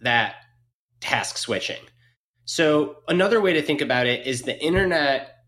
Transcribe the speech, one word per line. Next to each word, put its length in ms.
that 340
task 380
switching. 440
So 520
another 340
way 120
to 100
think 180
about 260
it 200
is 160
the 180
internet 760